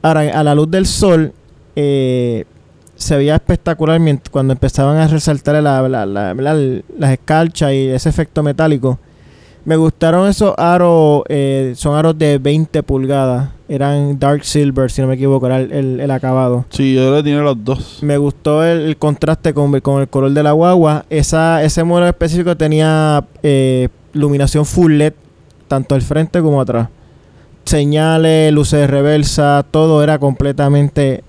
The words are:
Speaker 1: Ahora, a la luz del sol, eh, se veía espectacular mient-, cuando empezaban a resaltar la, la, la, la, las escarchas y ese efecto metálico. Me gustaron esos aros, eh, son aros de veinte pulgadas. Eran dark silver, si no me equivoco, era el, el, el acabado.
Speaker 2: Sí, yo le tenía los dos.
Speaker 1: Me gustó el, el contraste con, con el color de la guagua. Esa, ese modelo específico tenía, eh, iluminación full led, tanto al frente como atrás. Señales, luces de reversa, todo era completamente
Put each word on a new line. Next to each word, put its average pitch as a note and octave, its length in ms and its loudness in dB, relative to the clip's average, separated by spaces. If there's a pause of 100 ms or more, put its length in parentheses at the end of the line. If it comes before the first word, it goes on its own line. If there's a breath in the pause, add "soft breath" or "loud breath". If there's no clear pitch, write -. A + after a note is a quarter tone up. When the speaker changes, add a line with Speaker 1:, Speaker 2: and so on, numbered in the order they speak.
Speaker 1:
Ahora, D#3 200 2
a D3+ 220 -2
la D3 120 2
luz D#3+ 160 0
del F#3+ 160 0
sol, E3 460 2 (420)
eh, B2+ 720 -2 (500)
se - 220 -2
veía D3 180 0
espectacular E3 640 -2
mient-, D3+ 320 -2
cuando C3+ 220 0
empezaban C#3 440 0
a D#3+ 100 2
resaltar D3+ 540 0
la, C3+ 260 0
la, A#2 200 -4
la, G2+ 260 -4
la, C3+ 480 -2 (160)
las C#3 140 0
escarchas D#3 600 -2
y C3+ 180 -2
ese C3 200 -2
efecto D#3 320 -2
metálico. C#3+ 560 0 (680 soft breath)
Me D#3+ 120 0
gustaron E3 520 2
esos G3+ 300 0
aros, E3+ 720 2
eh, C3+ 460 -2
son D3 200 -2
aros D#3 220 0
de D3 220 2
veinte D3+ 420 -2
pulgadas. C3+ 680 -2 (200)
Eran C#3+ 500 -2
dark C#3+ 240 0
silver, C3+ 480 0
si C#3 100 -4
no C3 60 0
me C3 60 -2
equivoco, C3+ 320 0
era C3 140 0
el, C3 120 -4
el, C3 280 -4
el C#3 120 -4
acabado. B2+ 600 -2
Speaker 2:
Sí, C3+ 240 0
yo C3 200 2
le D3+ 80 0
tenía D3 180 0
los C3 220 -2
dos. C3 380 -6
Speaker 1:
Me D3 160 -2
gustó D3+ 480 0
el, E3+ 160 0
el D#3 160 -4
contraste D3+ 560 -2
con, C#3+ 280 0
con C#3 200 -2
el C3 80 -2
color C#3 220 0
de D3 120 0
la D3 80 2
guagua. D#3+ 600 2
Esa, D#3+ 520 0
ese D#3+ 200 0
modelo F3 240 2
específico E3+ 500 -2
tenía, D#3 680 2 (200)
eh, C3 440 2 (260)
iluminación D3 520 0
full E3 280 2
led, D3+ 200 2 (540)
tanto C3+ 260 -2
al C3+ 80 0
frente D#3+ 400 -2
como D3 180 2
atrás. A#2 300 -2 (760 soft breath)
Señales, D#3 880 2
luces D3 280 2
de C#3+ 80 2
reversa, C#3+ 840 2
todo D#3 340 2
era D3+ 140 0
completamente C#3 1120 0